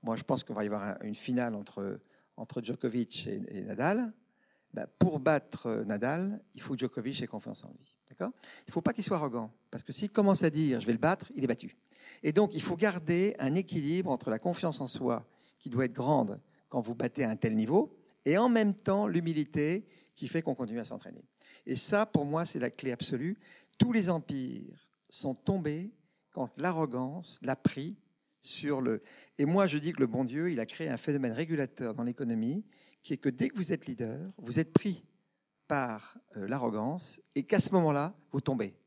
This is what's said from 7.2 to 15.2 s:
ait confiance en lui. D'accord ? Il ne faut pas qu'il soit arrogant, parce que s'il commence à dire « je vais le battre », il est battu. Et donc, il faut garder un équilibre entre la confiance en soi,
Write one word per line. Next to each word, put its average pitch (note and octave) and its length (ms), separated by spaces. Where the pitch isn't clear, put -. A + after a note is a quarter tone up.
ait B2 60
confiance G#2+ 360
en - 40
lui. - 180
D'accord ? - 240
Il - 40
ne - 20
faut E3 100
pas A#3 100
qu'il A3 120
soit G3+ 120
arrogant, A#2+ 380
parce - 140
que - 80
s'il G3+ 180
commence G3 320
à E3 80
dire « C#3+ 320
je G2 40
vais A#2 60
le A2+ 60
battre », E3 380
il - 80
est - 20
battu. - 300
Et D3+ 80
donc, G3+ 220
il D#3+ 60
faut F3 160
garder F3 600
un C3+ 160
équilibre E3+ 560
entre B2+ 200
la A2 100
confiance F3 400
en C3+ 80
soi, A#2+ 400